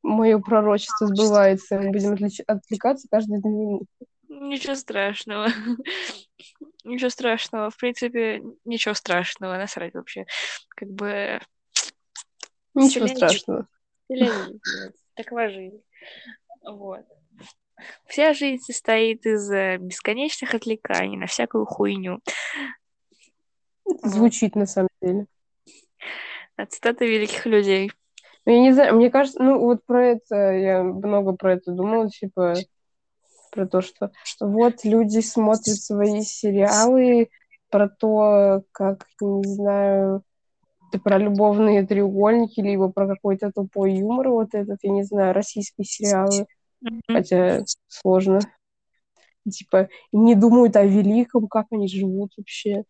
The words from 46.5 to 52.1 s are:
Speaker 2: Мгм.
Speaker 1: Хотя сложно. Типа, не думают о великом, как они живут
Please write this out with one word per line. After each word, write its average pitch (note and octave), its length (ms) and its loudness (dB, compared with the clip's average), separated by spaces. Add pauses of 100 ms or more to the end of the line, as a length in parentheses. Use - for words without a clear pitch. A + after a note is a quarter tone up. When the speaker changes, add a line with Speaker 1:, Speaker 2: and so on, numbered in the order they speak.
Speaker 2:
Мгм. A#3 260 -10
Speaker 1:
Хотя F3+ 560 0 (240)
сложно. F#3+ 520 0 (1080)
Типа, F#3+ 400 0 (220)
не A3+ 240 6
думают A#3 400 6
о G3+ 100 8
великом, G#3+ 640 2
как G#3+ 240 -2
они G#3 160 -2
живут F#3+ 500 -4